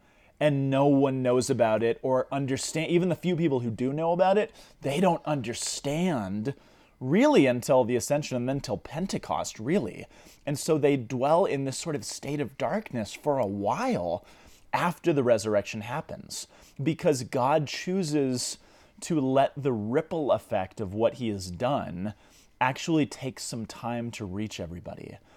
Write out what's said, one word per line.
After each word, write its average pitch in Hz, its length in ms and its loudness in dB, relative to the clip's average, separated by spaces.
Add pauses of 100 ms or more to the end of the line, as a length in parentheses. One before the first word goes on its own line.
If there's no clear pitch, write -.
(400)
and 139 300 2
no 135 160 4
one 135 380 4
knows 123 260 2
about 113 340 4
it 117 180 2
or 131 300 2
understand. 139 600 -2
Even 175 180 4
the 156 60 0
few 175 200 0
people 143 260 2
who 120 100 -2
do 127 200 -2
know 165 220 0
about 190 240 4
it, 208 140 0 (300)
they 147 200 -2
don't 175 240 2
understand 135 1300 -2 (480)
really 185 460 6
until 123 360 4
the 120 140 2
Ascension 143 400 -2
and 120 100 -2
then 139 140 -2
till - 160 -4
Pentecost, - 840 -6
really. 127 460 -2 (400)
And 143 120 -2
so 160 200 2
they 143 180 4
dwell 135 480 2
in 139 220 -2
this 135 120 -6
sort 151 200 -6
of 104 80 -8
state 143 340 -6
of 139 180 -6
darkness 127 540 -4
for 143 280 -2
a 113 60 2
while 101 800 -2 (480)
after 170 420 0
the 139 80 2
resurrection 107 600 2
happens, - 680 -10 (340)
because 143 420 0
God 139 440 0
chooses 147 920 -2 (440)
to 160 180 0
let 131 360 4
the 139 160 -2
ripple 127 600 -2
effect 101 500 -2
of 98 140 -6
what 113 200 2
he 123 140 -4
has 92 220 -6
done 98 640 -4 (440)
actually 135 460 2
take - 340 -10
some 113 280 -8
time 117 440 -6
to 113 140 -8
reach 101 340 -6
everybody. 85 580 -12 (200)